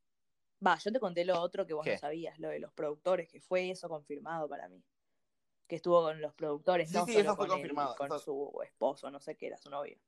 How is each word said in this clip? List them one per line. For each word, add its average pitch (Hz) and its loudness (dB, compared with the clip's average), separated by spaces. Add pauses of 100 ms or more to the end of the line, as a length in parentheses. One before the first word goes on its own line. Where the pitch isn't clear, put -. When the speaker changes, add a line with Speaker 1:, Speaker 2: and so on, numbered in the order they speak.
(680)
Speaker 1:
Va, 170 6
yo 208 -4
te 254 0
conté 175 0
lo 180 4
otro 180 -2
que 160 -4
vos 151 -4
Speaker 2:
¿Qué? 123 2
Speaker 1:
no 95 0
sabías, 156 -6
lo 160 -6
de 151 -6
los 151 -10
productores, 165 -2
que 143 -20
fue 185 0
eso 180 -8
confirmado 151 -6
para - -10
mí. - -20 (840)
Que 170 -6
estuvo 175 6
con 156 -2
los 151 -6
productores, 156 2
Speaker 2:
Sí, 175 -4
Speaker 1:
no 175 4
Speaker 2:
sí, 233 0
Speaker 1:
solo 208 8
Speaker 2:
eso 202 4
fue 196 0
Speaker 1:
con 175 -6
él, - -4
Speaker 2:
confirmado, 143 -2
Speaker 1:
con 139 -2
Speaker 2:
eso 147 -4
Speaker 1:
su 139 -6
esposo, - -2
no 139 -14
sé 156 -12
qué - -12
era, 110 -10
su 143 -20
novio. 143 -8